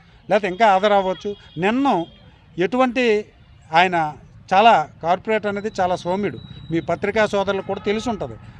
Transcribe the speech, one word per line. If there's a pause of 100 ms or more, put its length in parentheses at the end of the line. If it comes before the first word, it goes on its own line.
(300)
లేకపోతే
ఇంకా
అదర్
అవ్వచ్చు. (220)
నిన్న (540)
ఎటువంటి (500)
ఆయన (420)
చాలా, (160)
కార్పొరేటర్
అనేది
చాలా
సౌమ్యుడు. (320)
మీ
పత్రికా
సోదరులకు
కూడా
తెలిసి
ఉంటుంది. (260)